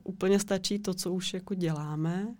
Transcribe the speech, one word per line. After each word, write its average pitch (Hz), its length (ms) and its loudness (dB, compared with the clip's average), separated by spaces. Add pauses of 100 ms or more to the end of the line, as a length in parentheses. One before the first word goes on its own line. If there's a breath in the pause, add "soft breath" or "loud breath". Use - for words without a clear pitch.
úplně 196 340 4
stačí 202 400 0
to, 202 160 -2
co 185 180 -2
už 185 220 -2
jako 185 200 -6
děláme, 165 840 0